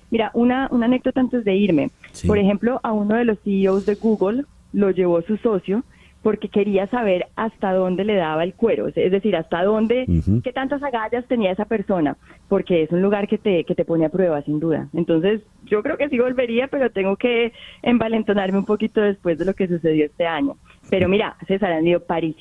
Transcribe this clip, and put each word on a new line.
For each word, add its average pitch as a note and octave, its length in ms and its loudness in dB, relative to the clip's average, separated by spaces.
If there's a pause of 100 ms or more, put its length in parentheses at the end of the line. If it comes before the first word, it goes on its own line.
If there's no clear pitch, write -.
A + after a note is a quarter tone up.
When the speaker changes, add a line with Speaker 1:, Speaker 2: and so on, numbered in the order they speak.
Speaker 1:
mira, A3 240 -2
una, B3 380 0
una A#3 140 0
anécdota B3+ 340 0
antes B3 260 0
de F#3+ 100 2
irme. F3+ 360 2 (220)
Speaker 2:
Sí. - 140 -4
Speaker 1:
Por G#3 120 4
ejemplo, G#3 440 0
a A#3+ 100 -4
uno G#3 220 0
de A#3+ 100 2
los A3 140 0
C G3+ 120 -4 (120)
E F#3+ 60 4
Os G3 160 0
de G#3 100 0
Google A3 480 0 (300)
lo G3 180 2
llevó F3 300 2
su G#3 160 -4
socio, G#3 460 -2 (400)
porque G#3+ 260 -2
quería G3+ 360 2
saber G3 400 0 (100)
hasta G#3+ 380 -4
dónde F#3 320 0
le G#3+ 80 0
daba D#3+ 300 0
el F#3 100 -4
cuero, D#3 340 0
es, D3+ 80 -6
es E3 160 2
decir, G3 240 2
hasta E3 280 -2
dónde, A3 440 0
Speaker 2:
Ujú. F#2+ 360 2
Speaker 1:
qué B3 100 -6
tantas C4+ 300 -4
agallas A#3+ 420 -4
tenía A3 260 0
esa G#3 140 -2
persona, F#3+ 500 -2 (320)
porque F3+ 360 2
es D#3 80 -2
un F3 100 2
lugar G3+ 260 0
que G#3+ 120 -2
te, F3 240 0
que F3+ 100 -4
te F3 120 0
pone E3 200 2
a D3+ 40 -2
prueba, F3 340 0
sin D3+ 160 -2
duda. D3 340 -2
Entonces, E3+ 480 0 (240)
yo G#3 160 0
creo - 160 -4
que C#4+ 120 -2
sí B3 100 -2
volvería, B3 480 0
pero C4+ 240 -2
tengo G3 240 0
que A#3 380 0 (280)
envalentonarme G#3+ 800 0
un F#3+ 60 -2
poquito G#3+ 360 0
después G3 380 0
de E3+ 60 -4
lo F#3+ 100 -2
que G3 120 -2
sucedió D#3+ 380 2
este E3+ 220 -4
año. C#3+ 300 -2 (340)
Pero F#3 180 2
mira, G3 280 0 (100)
César, G3 240 0
han D#3+ 160 2
ido E3+ 160 2
Paris E3 380 -4